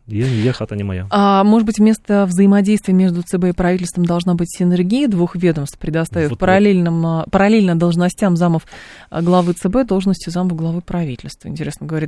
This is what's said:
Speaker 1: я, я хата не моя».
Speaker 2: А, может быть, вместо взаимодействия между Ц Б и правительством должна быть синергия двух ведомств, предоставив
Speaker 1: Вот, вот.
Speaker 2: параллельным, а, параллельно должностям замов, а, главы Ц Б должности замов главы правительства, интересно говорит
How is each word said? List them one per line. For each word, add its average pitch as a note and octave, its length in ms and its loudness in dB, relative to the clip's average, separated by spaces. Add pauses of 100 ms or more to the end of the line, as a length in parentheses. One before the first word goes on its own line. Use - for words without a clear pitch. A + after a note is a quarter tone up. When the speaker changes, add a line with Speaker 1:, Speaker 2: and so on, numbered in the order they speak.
Speaker 1:
я, A2 200 -4
я A#2+ 260 0
хата G#2+ 240 -8
не G2+ 80 -6
моя». F#2+ 260 -6
Speaker 2:
А, G3+ 340 2
может A3 220 4
быть, A3 120 -4
вместо G#3 480 2
взаимодействия G3 680 2
между F3+ 280 2
Ц F3+ 160 -4
Б F3+ 100 0
и F3 40 0
правительством F3+ 520 -2
должна F3 300 0
быть E3+ 220 -2
синергия F3+ 520 0
двух F3 260 0
ведомств, E3 440 -2
предоставив D#3+ 520 -2
Speaker 1:
Вот, A#2 60 -4
вот. - 20 -20
Speaker 2:
параллельным, F#3 680 2
а, E3 220 -2
параллельно G3 480 2
должностям F3 600 0
замов, E3+ 300 0 (440)
а, - 100 -6
главы F3 340 2
Ц - 140 -4
Б B3+ 160 0
должности F#3+ 460 -2
замов F3+ 260 -2
главы E3 240 -4
правительства, D3 680 -8
интересно D3 400 -10
говорит D#3 200 -4